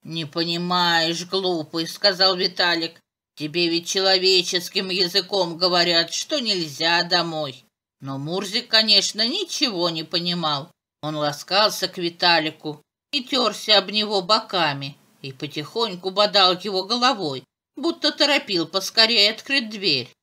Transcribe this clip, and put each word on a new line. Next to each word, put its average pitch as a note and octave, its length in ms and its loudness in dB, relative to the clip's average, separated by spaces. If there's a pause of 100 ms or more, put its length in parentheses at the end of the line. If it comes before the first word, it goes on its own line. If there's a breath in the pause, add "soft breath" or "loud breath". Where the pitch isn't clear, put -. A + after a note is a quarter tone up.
«Не D#3+ 220 -8
понимаешь, E3+ 1000 0
глупый», — E3+ 640 -2
сказал F#3+ 480 2
Виталик. F3 640 -2 (360)
«Тебе D#3+ 340 0
ведь E3+ 180 -2
человеческим F#3+ 1000 2
языком F3+ 680 -2
говорят, F3 560 2
что - 260 -4
нельзя E3+ 640 0
домой». E3 640 -4 (340)
Но C3+ 180 -8
Мурзик, F#3+ 500 -4
конечно, A3 600 2
ничего B3+ 600 -2
не D#3+ 140 -4
понимал. E3+ 680 -4 (300)
Он D#3 140 -4
ласкался F3+ 720 0
к F3+ 100 -10
Виталику E3 840 0 (300)
и C#4 120 -2
тёрся A3 540 2
об G3 140 2
него G#3 300 0
боками, E3 760 0 (240)
и C#3 100 -10
потихоньку F3+ 760 -4
бодал F#3 480 4
его F#3+ 260 -2
головой, G3+ 600 0 (320)
будто D#4 360 -2
торопил C#4 540 0
поскорее G#3+ 680 2
открыть A#3+ 380 -4
дверь. F#3 400 -2 (140)